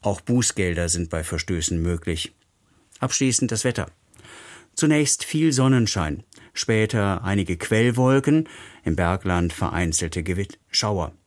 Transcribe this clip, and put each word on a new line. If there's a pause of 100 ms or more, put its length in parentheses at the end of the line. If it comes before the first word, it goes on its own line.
Auch
Bußgelder
sind
bei
Verstößen
möglich. (680)
Abschließend
das
Wetter. (880)
Zunächst
viel
Sonnenschein, (320)
später
einige
Quellwolken, (360)
im
Bergland
vereinzelte
Gewitt-, (120)
Schauer. (140)